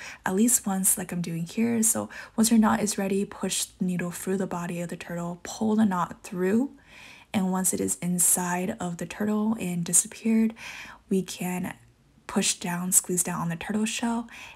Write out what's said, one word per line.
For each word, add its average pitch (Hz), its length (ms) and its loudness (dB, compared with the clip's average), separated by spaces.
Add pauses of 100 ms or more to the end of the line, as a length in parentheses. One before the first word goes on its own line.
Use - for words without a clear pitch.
(260)
at 190 80 0
least 226 320 4
once 190 320 2
like 185 140 -8
I'm 175 100 -2
doing 165 240 -4
here. 226 380 0
So 214 240 0 (260)
once 220 160 4
your 233 80 8
knot 214 240 6
is 202 160 -2
ready, 196 260 0
push - 420 -4
the - 180 -6
needle 180 260 -2
through 190 280 -2
the 190 100 -2
body 175 320 -4
of 175 80 -6
the 185 80 -8
turtle, 170 480 -6
pull 214 320 0
the 220 100 6
knot 180 380 0
through. 196 480 2 (640)
And 185 140 2
once 185 240 2
it 190 60 0
is 190 200 -2
inside 180 800 0
of 175 200 -6
the 175 80 -6
turtle 214 520 0
and 175 260 -2
disappeared, 220 680 2 (540)
we 190 120 2
can 180 540 -4 (540)
push - 260 2
down, 180 380 -4
squeeze - 320 2
down 170 160 -4
on 165 80 0
the 165 80 -2
turtle 214 300 -2
shell 233 420 -2 (280)